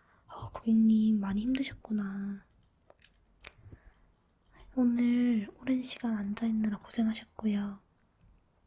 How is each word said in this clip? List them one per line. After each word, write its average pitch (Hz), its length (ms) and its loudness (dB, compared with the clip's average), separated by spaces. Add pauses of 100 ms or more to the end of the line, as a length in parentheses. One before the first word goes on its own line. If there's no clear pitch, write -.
(280)
어, - 240 -14
고객님 220 680 4
많이 196 220 -2
힘드셨구나. 202 1040 -4 (2250)
오늘 240 720 2 (100)
오랜 254 240 -2
시간 233 320 -4
앉아있느라 214 640 -2
고생하셨고요. 208 1120 -4 (760)